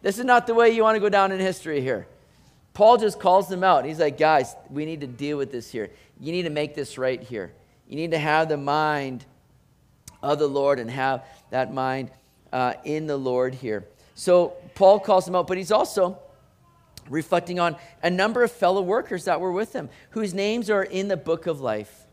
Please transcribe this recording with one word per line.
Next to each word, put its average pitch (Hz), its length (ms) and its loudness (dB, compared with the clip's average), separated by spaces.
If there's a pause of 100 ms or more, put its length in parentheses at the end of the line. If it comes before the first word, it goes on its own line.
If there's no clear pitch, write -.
This 202 160 -4
is 247 80 -8
not 240 220 4
the 233 80 0
way 233 160 6
you 226 100 0
want 220 140 4
to 214 40 -2
go 202 80 0
down 196 240 4
in 190 80 -6
history 175 420 -4
here. 127 260 -2 (680)
Paul 226 240 8
just 208 220 -2
calls 190 280 4
them 185 160 -4
out. 156 220 4
He's 156 140 -8
like, 147 180 0
"Guys, 156 380 2 (160)
we 147 140 -6
need 160 160 -10
to 143 60 -12
deal 143 300 -8
with 135 140 -6
this 120 180 -10
here. 107 220 -8 (280)
You 143 120 -10
need 180 120 -4
to 165 60 -4
make 151 240 -4
this 143 240 -10
right 127 240 -4
here. 110 320 -10 (340)
You - 100 -16
need 160 140 -6
to 160 60 -2
have 156 320 0
the 151 80 -2
mind 143 680 -4 (1000)
of 143 160 0
the 151 80 2
Lord 139 320 0
and 117 100 -8
have 131 360 -2 (260)
that 127 200 -2
mind, 131 380 -4 (420)
uh, 127 220 -2 (120)
in 156 220 -6
the 143 100 -4
Lord 127 360 -2
here." 110 340 -8 (280)
So 175 380 2 (200)
Paul 196 260 6
calls 196 260 2
them 180 100 -6
out, 180 100 0
but 185 120 -4
he's 185 140 -4
also 196 460 0 (920)
reflecting 175 500 -2
on 170 180 0 (240)
a 170 80 0
number 214 340 2
of 226 80 0
fellow 190 300 2
workers 185 440 -4
that 170 140 0
were 185 120 -4
with 202 220 -4
him, 170 160 -10 (220)
whose 214 220 -4
names 208 380 -2
are 196 120 2
in 190 240 -6
the 190 100 -2
book 160 280 -4
of 156 160 -4
life. 107 380 -6 (140)